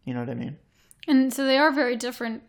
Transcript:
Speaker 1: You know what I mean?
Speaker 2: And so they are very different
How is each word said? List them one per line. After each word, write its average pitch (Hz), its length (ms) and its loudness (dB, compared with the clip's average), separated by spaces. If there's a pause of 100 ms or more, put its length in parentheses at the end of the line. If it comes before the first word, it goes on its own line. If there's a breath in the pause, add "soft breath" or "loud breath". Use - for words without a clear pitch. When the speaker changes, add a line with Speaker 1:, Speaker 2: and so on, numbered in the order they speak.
Speaker 1:
You 254 100 -6
know 240 60 -4
what 120 100 -6
I 120 40 -6
mean? 139 220 -8 (520 soft breath)
Speaker 2:
And 262 240 4
so 277 120 -4
they 262 140 2
are 302 140 4
very 247 240 0
different 233 520 -8